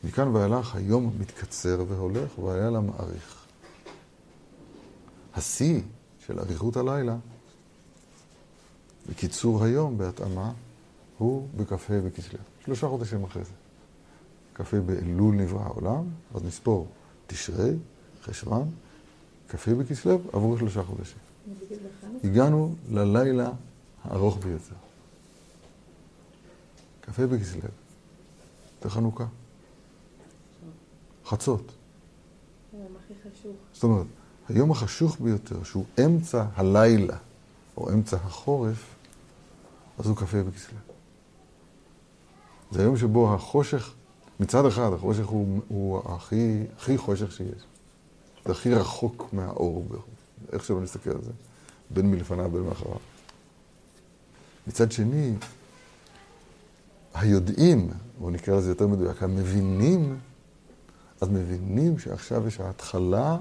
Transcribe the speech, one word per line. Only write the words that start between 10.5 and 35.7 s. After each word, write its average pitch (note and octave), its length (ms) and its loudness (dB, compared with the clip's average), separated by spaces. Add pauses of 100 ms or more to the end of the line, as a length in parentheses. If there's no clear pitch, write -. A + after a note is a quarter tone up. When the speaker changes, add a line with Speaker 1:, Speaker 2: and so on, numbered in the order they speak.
Speaker 1:
הוא C3+ 380 -2
בכ"ה G2+ 500 -2
בכסלו. - 340 -10 (260)
שלושה C3+ 220 -4
חודשים A2+ 360 -4
אחרי F#2 200 -10
זה. F2+ 80 -14 (1000)
כ"ה - 100 -8 (220)
באלול F#2 500 2
נברא G2 260 0
העולם, G#2+ 420 -4 (320)
אז F#2+ 80 -6
נספור F#2 440 -2 (400)
תשרי, G2 460 -2 (500)
חשוון, B2 480 -4 (760)
כ"ה - 280 0
בכסלו, B2+ 440 0 (140)
עברו A2 240 2
שלושה G#2 260 -2
חודשים. - 340 -10 (300)
Speaker 2:
זה G3 180 -14
בדיוק G#3 160 -14
בחנוכה. G#3 460 -10
Speaker 1:
הגענו D3+ 480 4 (140)
ללילה A#2+ 640 2 (520)
הארוך G2+ 340 0
ביותר. F2+ 380 -8 (2250)
כ"ה B2 260 -2
בכסלו, G2 340 -2 (1200)
זה - 80 -6
חנוכה. A2+ 360 -2 (2000)
חצות. A2 420 -2 (1040)
Speaker 2:
היום G3 240 -16
הכי G3+ 160 -20 (160)
חשוך. G3 260 -16 (180)
Speaker 1:
זאת - 100 -6
אומרת, F2+ 220 4 (440)
היום C3+ 220 6
החשוך D3+ 480 0
ביותר, G#2 440 -2
שהוא F#2+ 220 -6 (200)